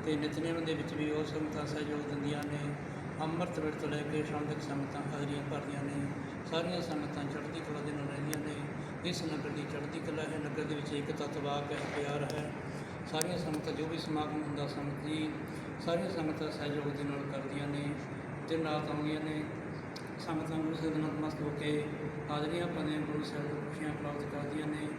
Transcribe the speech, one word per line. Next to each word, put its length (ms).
ਤੇ 120
ਨਿਤਨੇਮ 480
ਦੇ 100
ਵਿੱਚ 180
ਵੀ 180
ਉਹ 140
ਸੰਗਤਾਂ 420
ਸਹਿਯੋਗ 420
ਦਿੰਦੀਆਂ 360
ਨੇ। 140
ਅੰਮ੍ਰਿਤ 360
ਵੇਲੇ 220
ਤੋਂ 80
ਲੈ 100
ਕੇ 120
ਸ਼ਾਮ 220
ਤੱਕ 160
ਸੰਗਤਾਂ 380
ਹਾਜ਼ਰੀਆਂ 380
ਭਰਦੀਆਂ 340
ਨੇ। 220
ਸਾਰੀਆਂ 300
ਸੰਗਤਾਂ 440
ਚੜ੍ਹਦੀ 360
ਕਲਾ 200
ਦੇ 120
ਨਾਲ 160
ਰਹਿੰਦੀਆਂ 380
ਨੇ। 80
ਇਸ 120
ਨਗਰ 260
ਦੀ 240
ਚੜ੍ਹਦੀ 340
ਕਲਾ 160
ਹੈ, 160
ਨਗਰ 260
ਦੇ 100
ਵਿੱਚ 180
ਏਕਤਾ, 320
ਇਤਿਵਾਕ 480
ਹੈ, 60
ਪਿਆਰ 360
ਹੈ। 180
ਸਾਰੀਆਂ 260
ਸੰਗਤਾਂ 340
ਜੋ 140
ਵੀ 120
ਸਮਾਗਮ 440
ਹੁੰਦਾ, 240
ਸੰਗਤ 400
ਜੀ 240
ਸਾਰੀਆਂ 260
ਸੰਗਤਾਂ 400
ਸਹਿਯੋਗ 460
ਦੇ 80
ਨਾਲ 280
ਕਰਦੀਆਂ 360
ਨੇ 160
ਤੇ 80
ਨਾਲ 340
ਆਉਂਦੀਆਂ 300
ਨੇ। 220
ਸੰਗਤਾਂ 320
ਗੁਰੂ 180
ਸਾਹਿਬ 180
ਦੇ 80
ਨਤਮਸਤਕ 400
ਹੋ 180
ਕੇ 260
ਹਾਜ਼ਰੀਆਂ 360
ਪਾਉਂਦੀਆਂ, 340
ਗੁਰੂ 240
ਸਾਹਿਬ 240
ਤੋਂ 140
ਖੁਸ਼ੀਆਂ 320
ਪ੍ਰਾਪਤ 400
ਕਰਦੀਆਂ 320
ਨੇ। 220